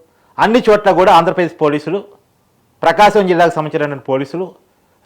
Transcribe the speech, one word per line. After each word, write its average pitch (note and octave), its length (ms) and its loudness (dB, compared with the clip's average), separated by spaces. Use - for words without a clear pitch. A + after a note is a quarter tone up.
అన్ని G#3+ 300 2
చోట్ల G#3 320 2
కూడా F#3+ 140 4
ఆంధ్రప్రదేశ్ E3 500 0
పోలీసులు, D#3 400 -4
ప్రకాశం G3+ 440 2
జిల్లాకు E3+ 300 2
సంబంధించినటువంటి D3 560 -6
పోలీసులు E3+ 420 -6